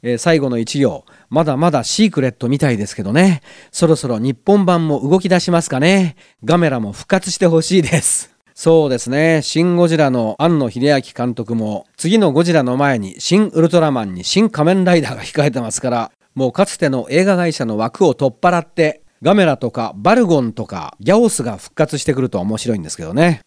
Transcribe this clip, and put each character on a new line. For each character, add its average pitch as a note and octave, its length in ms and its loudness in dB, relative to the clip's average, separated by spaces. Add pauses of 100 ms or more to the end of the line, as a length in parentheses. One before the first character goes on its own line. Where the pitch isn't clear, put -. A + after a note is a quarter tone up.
え A#2+ 120 -2
ー、 A2+ 40 -4
最 E3 200 2
後 C#3 100 -2
の A#2+ 100 -2
一 A2+ 200 -4
行。 B2+ 260 0 (240)
ま D#3 160 2
だ C#3 140 -2
ま E3 120 2
だ C#3 140 -2
シ A3 220 0
ー F#3+ 40 2
ク D3+ 120 -2
レ C3 60 0
ッ A#2 40 -4
ト - 160 -6
み C3+ 100 0
た D3 120 2
い A2+ 80 0
で G2+ 80 -4
す - 100 -14
け A2 60 -8
ど G2 100 -4
ね。 E3+ 300 4 (280)
そ - 160 0
ろ D#3 100 4
そ C#3 120 -8
ろ A#2 100 -2
日 B2 160 -2
本 G3+ 300 2
版 E3+ 240 2
も C#3 180 -2
動 F3+ 140 4
き F#3 80 -4
出 F3+ 120 2
し F3+ 100 -4
ま E3+ 100 2
す - 80 -8
か C3 100 -2
ね。 F3 380 2 (260)
ガ C3+ 140 2
メ E3 140 2
ラ C3 100 -4
も G#2 120 -6
復 - 140 -16
活 F#3 240 -2
し - 60 -6
て G3 100 0
ほ E3 140 4
し F3+ 200 2
い - 20 0
で D3+ 180 0
す。 - 340 -4 (200)
そ E3 320 4
う C3+ 40 -2
で B2 80 -2
す A#2+ 120 -8
ね。 D#3 320 2
シ - 200 -2
ン・ F3 140 2
ゴ F3 120 4
ジ D#3+ 80 0
ラ D3 140 2
の A2+ 280 -2
庵 E3 200 2
野 B2+ 120 -2
秀 C3+ 240 0
明 C3+ 60 0 (140)
監 B2 200 -4
督 A#2 200 -6
も、 G#2+ 320 -6 (100)
次 G3 220 0
の F3+ 140 4
ゴ D#3+ 120 2
ジ F3 80 0
ラ D#3 100 2
の B2 140 -2
前 C#3 220 0
に、 F#2+ 200 -8
シ - 180 0
ン・ G#3 120 2
ウ D#3+ 120 -2
ル E3 80 4
ト E3+ 120 2
ラ D#3 100 2
マ B2 140 -2
ン F#2+ 100 -8
に F2+ 100 -10
シ - 180 0
ン・ A3 60 2
仮 D#3 200 0
面 F#3 160 2
ラ F3+ 100 2
イ E3 80 2
ダ A#2 80 -8
ー B2+ 60 -10
が G#2 60 -14
控 - 220 -4
え D3 60 2
て B2 100 -6
ま A2+ 100 -6
す - 100 -8
か B2+ 100 -4
ら、 A#2+ 220 -4 (220)
も C3 140 -2
う A#2 40 -4
か G3 140 0
つ - 100 -12
て D#3+ 120 -2
の C3 220 -4
映 E3+ 140 2
画 G3 120 2
会 F3 160 -2
社 - 120 -6
の A2 120 -4
枠 A#2 300 -2
を C3+ 80 4
取 C3+ 180 0
っ - 60 -20
払 F3+ 200 2
っ E3 80 -6
て、 - 360 -2 (200)
ガ D#3+ 120 4
メ G3+ 100 4
ラ D3 120 2
と A#2+ 140 -6
か A2+ 260 -6
バ E3 200 2
ル A#3+ 100 2
ゴ D#3+ 140 2
ン A2+ 120 -4
と A2+ 140 -10
か E2+ 340 -12
ギ A2+ 120 0
ャ G#3 40 6
オ A#3 120 4
ス - 140 -4
が A2+ 140 -6
復 - 180 -20
活 D3+ 240 -2
し - 60 -8
て D3+ 80 -2
く C3 80 -2
る B2+ 80 -2
と F#2+ 120 -4
面 G#2+ 180 -4
白 A#2 160 -4
い G2+ 40 -6
ん E2+ 40 -10
で D2+ 80 -14
す - 60 -10
け E2+ 80 -14
ど E2 100 -10
ね。 D#3 320 2